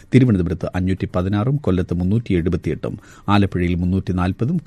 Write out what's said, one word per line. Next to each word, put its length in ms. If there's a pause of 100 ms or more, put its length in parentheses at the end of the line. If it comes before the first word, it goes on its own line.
(160)
തിരുവനന്തപുരത്ത് 600
അഞ്ഞൂറ്റി 400
പതിനാറും 400
കൊല്ലത്ത് 380
മുന്നൂറ്റി 400
എഴുപത്തിയെട്ടും 640 (300)
ആലപ്പുഴയിൽ 460
മുന്നൂറ്റി 380
നാൽപതും 540